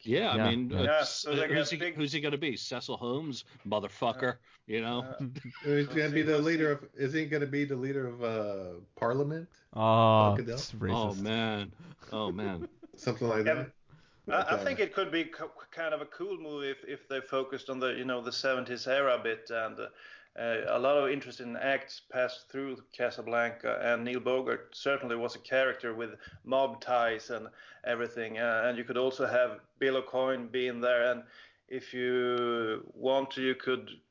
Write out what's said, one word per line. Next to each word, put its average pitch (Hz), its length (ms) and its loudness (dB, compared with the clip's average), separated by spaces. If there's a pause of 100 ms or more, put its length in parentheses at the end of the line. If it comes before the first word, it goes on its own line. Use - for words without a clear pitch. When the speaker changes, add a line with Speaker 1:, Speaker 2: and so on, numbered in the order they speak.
Speaker 1:
Yeah, 165 300 2
I 120 40 2
Speaker 2:
Yeah, 110 140 4
Speaker 1:
mean, 123 200 0
Speaker 2:
yeah. 147 120 0
Speaker 3:
Yeah, 143 80 4
Speaker 1:
uh, 151 140 6
Speaker 3:
so 147 300 -4
they 151 140 0
Speaker 1:
who's 147 80 0
Speaker 3:
got 147 140 2
Speaker 1:
he, 170 60 -2
Speaker 3:
big 170 180 -4
Speaker 1:
who's 147 180 -2
he 156 80 -2
gonna 143 180 -2
be? 139 180 -2
Cecil 120 400 -6
Holmes, 127 480 -4 (220)
motherfucker, 107 680 0
Speaker 3:
Uh, - 20 -10 (300)
Speaker 1:
you 110 140 -2
know? 120 200 -2 (200)
Speaker 3:
uh, 139 40 -4 (400)
Speaker 4:
He's 147 240 4
gonna 151 220 0
be 156 120 2
the 156 100 4
Speaker 3:
let's 151 120 4
see, 165 80 2
Speaker 4:
leader 156 280 2
Speaker 3:
let's - 160 -18
see. 139 80 -2
Speaker 4:
of, 131 40 0
is 139 60 -2
he 156 120 0
gonna 147 200 0
be 143 180 0
the 139 120 -2
leader 135 300 -2
of, 120 160 -6
uh, 101 580 -2 (160)
Parliament? 143 520 0 (240)
Speaker 2:
Oh, 110 640 8
Speaker 4:
Funkadelic? 117 140 -2
Speaker 2:
it's 127 220 -6
racist. 107 220 0
Speaker 1:
Oh, 107 200 0
man! 107 580 0 (400)
Oh, 107 180 -2
man. 95 380 -4 (140)
Speaker 4:
<laughs> - 140 -20
Something 120 320 -2
like 110 180 2
Speaker 3:
Yeah, - 80 4
Speaker 4:
that? - 960 -4
Speaker 3:
I, 330 40 0
I - 20 2
Speaker 4:
Okay. 294 100 -2
Speaker 3:
think 269 160 0
it 190 140 0
could 185 160 0
be 160 140 0
co-, - 260 -10 (220)
kind 160 220 -2
of 147 60 -4
a 147 60 -6
cool 185 320 -8
movie 147 320 -6
if, - 160 -10
if 143 220 -10
they 135 120 -4
focused 131 500 -4
on 131 100 -4
the, 127 140 2
you 123 100 -6
know, 123 180 -2
the 117 100 -6
seventies 123 540 -2
era 131 300 4
a 110 60 -4
bit, 113 280 -2
and, 110 300 -4
uh, 110 60 -6 (500)
uh, 117 340 0
a 117 100 4
lot 139 160 6
of 139 140 4
interesting 127 500 -6
acts 135 400 -2 (100)
passed 127 400 -2
through 135 260 -6 (160)
Casablanca, 117 920 0
and 117 200 2
Neil 123 140 -2
Bogart 123 560 0
certainly 135 400 0
was 117 220 -4
a - 20 -14
character 127 560 0
with 113 160 -6 (340)
mob 131 360 2
ties 117 500 0
and 110 160 -6 (380)
everything, 117 540 -2
uh, 113 260 2
and 123 120 2
you 120 60 -4
could 117 140 -4
also 131 300 2
have 120 340 2 (180)
Bill 135 200 2
O'Coin 131 500 0
being 123 320 0
there, 123 320 4
and 120 100 -2 (460)
if 127 260 -8
you 123 880 0 (120)
want 135 380 2
to, 131 100 -4
you 131 120 2
could 120 360 -4 (200)